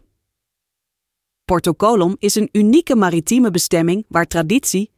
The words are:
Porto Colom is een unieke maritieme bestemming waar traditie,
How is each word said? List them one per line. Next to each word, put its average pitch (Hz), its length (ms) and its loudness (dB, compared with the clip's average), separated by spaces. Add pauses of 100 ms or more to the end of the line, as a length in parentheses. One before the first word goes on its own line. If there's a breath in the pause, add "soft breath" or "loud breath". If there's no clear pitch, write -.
(1400)
Porto 175 300 -2
Colom 202 440 0
is 202 160 -2
een 214 180 -2
unieke 233 440 2
maritieme 202 540 0
bestemming 175 580 -2
waar 170 180 -2
traditie, 190 720 -2